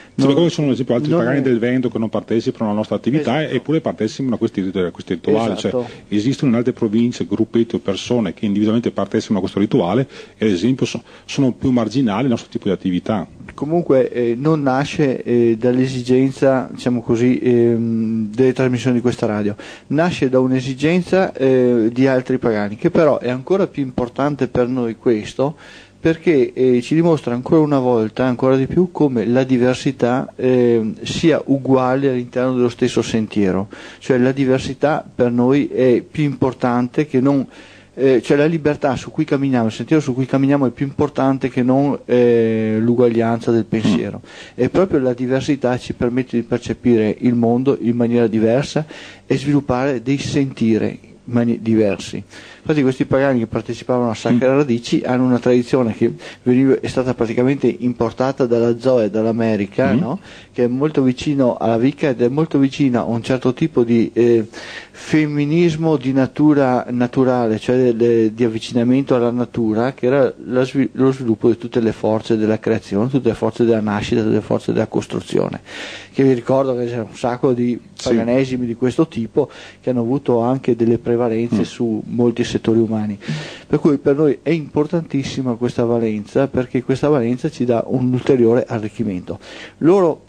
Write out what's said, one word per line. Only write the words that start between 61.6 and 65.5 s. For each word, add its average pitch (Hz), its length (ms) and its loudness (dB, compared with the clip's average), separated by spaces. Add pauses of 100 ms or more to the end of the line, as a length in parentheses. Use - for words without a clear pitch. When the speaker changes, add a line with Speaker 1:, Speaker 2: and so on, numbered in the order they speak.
Speaker 2:
Wicca 139 340 0
ed 120 120 -4
è 120 60 4
molto 151 300 0
vicina 135 420 0
a 87 40 -2
un 113 180 -4
certo 131 320 0
tipo 143 300 0
di, 117 280 2
eh, 117 340 2 (600)
femminismo 156 880 0